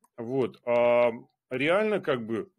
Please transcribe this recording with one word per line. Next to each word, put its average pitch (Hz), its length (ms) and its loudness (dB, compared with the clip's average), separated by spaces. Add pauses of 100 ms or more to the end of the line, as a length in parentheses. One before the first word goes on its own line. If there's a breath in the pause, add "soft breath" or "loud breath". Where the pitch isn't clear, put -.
(180)
Вот. 120 480 -4
А 120 460 4 (380)
реально 180 500 0
как 127 260 -4
бы 110 340 -6